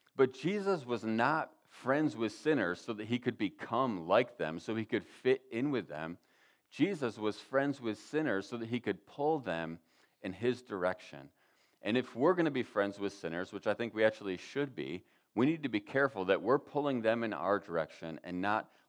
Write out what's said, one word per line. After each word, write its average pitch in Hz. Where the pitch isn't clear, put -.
But 131
Jesus 190
was 120
not 117
friends 135
with 113
sinners 107
so -
that 104
he 120
could 120
become 110
like 113
them, 82
so 107
he 110
could 104
fit -
in 123
with 110
them. 80
Jesus 139
was 107
friends 139
with 110
sinners 131
so 123
that 113
he 120
could 95
pull 151
them 82
in 95
his 120
direction. 90
And 107
if 123
we're 156
gonna 165
be 131
friends 101
with 101
sinners, 85
which 101
I 104
think 117
we 107
actually 104
should 135
be, 76
we 123
need 160
to 139
be 110
careful 113
that 92
we're 123
pulling 143
them 113
in 113
our 92
direction 82
and 90
not 104